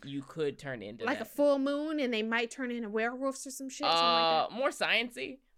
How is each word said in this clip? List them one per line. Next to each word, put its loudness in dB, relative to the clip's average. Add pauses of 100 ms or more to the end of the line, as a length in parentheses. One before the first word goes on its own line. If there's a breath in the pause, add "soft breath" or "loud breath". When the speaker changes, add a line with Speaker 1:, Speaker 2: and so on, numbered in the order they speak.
Speaker 1:
you -8
could -4
turn -8
into -10
Speaker 2:
Like 0
Speaker 1:
them. -8
Speaker 2:
a -18
full 4
moon, -2
and 0
they 2
might 0
turn -6
into -6
werewolves -2
or -12
some -10
shit, -12
something 4
Speaker 1:
Uh, 6
Speaker 2:
like 0
that? -10
Speaker 1:
more 2
sciencey, -2 (200)